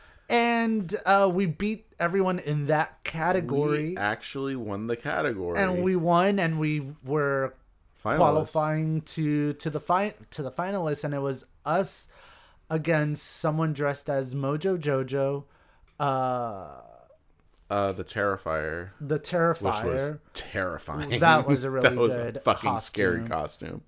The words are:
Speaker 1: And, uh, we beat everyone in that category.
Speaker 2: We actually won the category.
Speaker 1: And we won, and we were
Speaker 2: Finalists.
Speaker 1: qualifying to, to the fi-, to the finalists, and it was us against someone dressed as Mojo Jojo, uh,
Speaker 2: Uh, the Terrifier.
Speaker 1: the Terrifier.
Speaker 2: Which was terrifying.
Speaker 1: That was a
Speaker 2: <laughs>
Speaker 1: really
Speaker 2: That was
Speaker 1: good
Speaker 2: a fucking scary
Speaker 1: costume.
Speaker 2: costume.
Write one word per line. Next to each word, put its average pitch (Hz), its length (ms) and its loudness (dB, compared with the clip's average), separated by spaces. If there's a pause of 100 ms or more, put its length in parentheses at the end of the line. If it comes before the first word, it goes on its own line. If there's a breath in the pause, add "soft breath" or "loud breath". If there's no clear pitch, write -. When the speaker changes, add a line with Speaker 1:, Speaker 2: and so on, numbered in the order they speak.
(300 soft breath)
Speaker 1:
And, 226 640 2 (120)
uh, 196 280 6
we 196 120 2
beat 202 400 -4 (140)
everyone 185 400 2
in 147 260 -2
that 151 400 0
category. 156 840 0
Speaker 2:
We 185 60 -6
actually 135 600 -2
won 104 300 -4
the 117 100 0
category. 127 600 -2
Speaker 1:
And 185 260 2
we 185 120 4
won, 175 420 4
and 160 220 0
we 151 240 0 (220)
were 139 480 0 (500)
Speaker 2:
Finalists. 117 140 0
Speaker 1:
qualifying 156 880 2
to, 147 500 0
to 151 160 -8
the 147 100 -4
fi-, 196 360 0 (160)
to 147 120 -8
the 127 80 -6
finalists, 175 540 -2
and 143 80 -2
it 143 60 -2
was 139 260 -4 (200)
us 170 420 -2 (640 loud breath)
against 156 560 0
someone 160 460 0
dressed 143 380 -2
as 135 260 0
Mojo 151 420 0
Jojo, 139 680 -2 (520 soft breath)
uh, 120 840 -2 (880)
Speaker 2:
Uh, 101 220 2
the 95 140 -6
Terrifier. 87 840 -2 (100)
Speaker 1:
the 147 180 -2
Terrifier. 170 420 0
Speaker 2:
Which 110 220 0
was 139 300 -2 (200)
terrifying. 120 840 -4
Speaker 1:
That 160 260 6
was 135 200 2
a 135 60 -4
Speaker 2:
<laughs> 131 40 -4
Speaker 1:
really 127 140 4
Speaker 2:
That 123 80 2
was 120 160 4
Speaker 1:
good 117 240 -6
Speaker 2:
a - 20 -10
fucking 117 380 2
scary 90 500 0
Speaker 1:
costume. 78 540 -6
Speaker 2:
costume. - 60 -